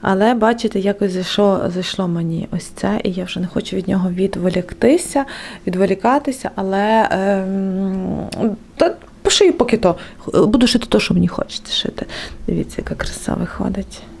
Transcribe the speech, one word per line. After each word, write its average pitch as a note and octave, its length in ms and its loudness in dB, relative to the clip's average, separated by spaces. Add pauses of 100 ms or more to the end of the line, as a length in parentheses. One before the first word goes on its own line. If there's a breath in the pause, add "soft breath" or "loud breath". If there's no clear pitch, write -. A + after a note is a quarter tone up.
але, G3+ 340 4
бачите, A3+ 440 2
якось G3+ 340 0
зайшло, F#3 640 2
зайшло F3+ 340 -2
мені E3 440 -2
ось F3 120 -4
це, - 400 -2
і F#3+ 80 2
я F3+ 120 -4
вже F3+ 160 -6
не F3+ 60 -2
хочу - 300 -4
від F#3 120 -2
нього F#3 220 2
відволіктися, F#3 1120 2 (420 loud breath)
відволікатися, G3 880 0
але, G3+ 560 2
ем, F#3+ 1500 -2 (200)
та E4 180 2 (280)
пошию G4 300 6
поки A#3 240 2
то. F3+ 200 2 (300 loud breath)
Буду A#3 400 4
шити A#3 200 0
то, G#3+ 140 2
що - 140 0
мені F3 140 4
хочеться - 440 -8
шити. - 340 -4 (400 loud breath)
Дивіться, - 320 -2
яка - 160 -6
краса - 400 -4
виходить. - 680 -6 (180)